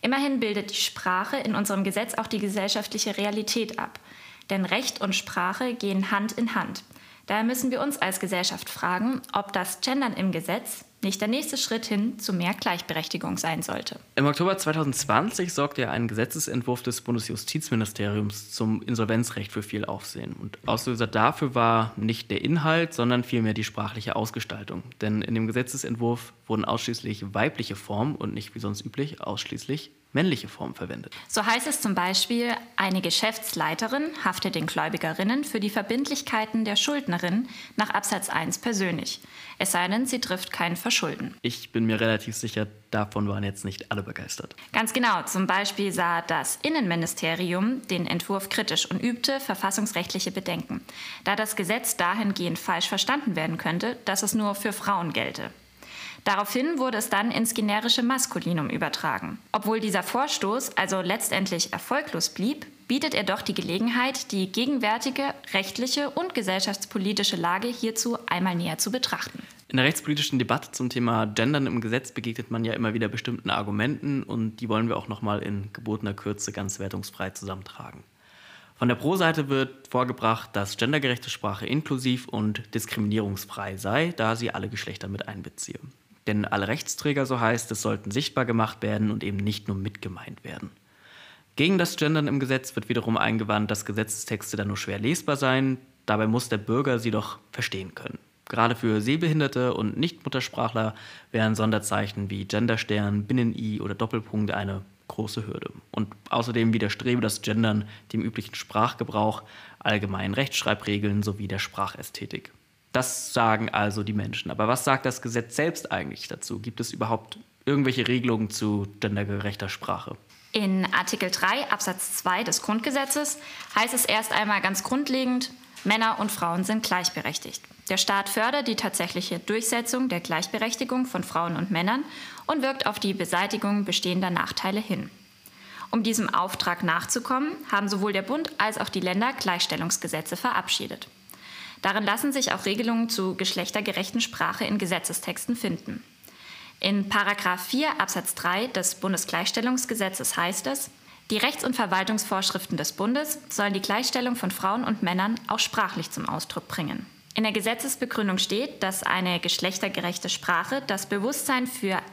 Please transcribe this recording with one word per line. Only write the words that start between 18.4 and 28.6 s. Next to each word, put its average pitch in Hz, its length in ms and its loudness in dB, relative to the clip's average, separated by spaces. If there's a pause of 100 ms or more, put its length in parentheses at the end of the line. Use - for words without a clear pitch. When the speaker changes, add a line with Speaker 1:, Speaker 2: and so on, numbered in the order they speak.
Speaker 2:
zum 110 300 0
Insolvenzrecht 113 680 0
für 107 100 -4
viel 104 240 -4
Aufsehen. - 480 -6
Und - 320 -10
Auslöser 113 400 0
dafür 123 480 0
war 113 440 4
nicht 110 340 -2
der 98 100 -2
Inhalt, 165 540 2
sondern 123 280 4
vielmehr 113 300 2
die 107 100 -2
sprachliche 107 520 -4
Ausgestaltung. 110 680 -4 (180)
Denn 107 220 0
in 113 140 -2
dem 113 100 2
Gesetzesentwurf 120 880 -2 (140)
wurden 110 180 2
ausschließlich 110 720 -2
weibliche 127 400 0
Formen 107 400 -2
und - 180 -4
nicht 107 220 -8
wie 110 40 -10
sonst 101 240 -4